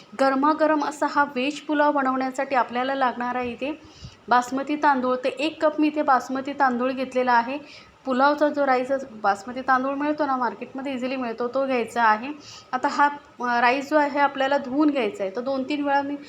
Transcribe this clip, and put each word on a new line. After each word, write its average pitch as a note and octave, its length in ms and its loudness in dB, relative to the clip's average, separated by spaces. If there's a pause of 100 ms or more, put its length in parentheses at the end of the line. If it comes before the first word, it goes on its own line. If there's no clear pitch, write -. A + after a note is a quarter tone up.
(200)
गरमागरम D4 680 4
असा C#4+ 200 -4
हा D4 180 2
व्हेज C#4+ 360 -2
पुलाव D4 320 2
बनवण्यासाठी C4 640 -2
आपल्याला B3 400 0
लागणार B3 400 -2
आहे B3 160 -4
इथे C4 300 -8 (460)
बासमती C4 480 0
तांदूळ. C4 480 2
ते C4+ 60 0
एक D#4 360 -4
कप D4+ 140 2
मी D4+ 80 4
इथे D4+ 140 0
बासमती C4+ 520 0
तांदूळ C4 380 0
घेतलेला B3+ 420 0
आहे. A#3 240 2 (480)
पुलावचा C#4+ 440 2
जो C#4+ 160 0
राईस B3+ 260 2
अस-, C4+ 200 -2
बासमती G#3+ 500 -2
तांदूळ C4 340 2
मिळतो D4+ 300 0
ना C4 120 0
मार्केटमध्ये, B3 560 -6
इझिली B3+ 220 -4
मिळतो, A#3+ 320 -4
तो C4 180 0
घ्यायचा A#3+ 380 0
आहे. A3 260 2 (420)
आता B3+ 160 -2
हा, C#4+ 180 2 (360)
अ, A#3+ 200 0
राईस C4 280 2
जो D4+ 80 4
आहे C#4+ 220 2
आपल्याला C#4 380 2
धुवून C#4 320 2
घ्यायचा A3 340 -2
आहे, F#3+ 120 -4
तर B3 60 -4
दोन C4 220 -2
तीन C#4+ 200 -4
वेळा C#4+ 180 2
मी, C#4 140 -4 (140)